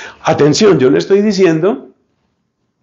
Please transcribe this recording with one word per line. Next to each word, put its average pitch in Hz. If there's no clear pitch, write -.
Atención, 156
yo 127
no 147
estoy 196
diciendo 190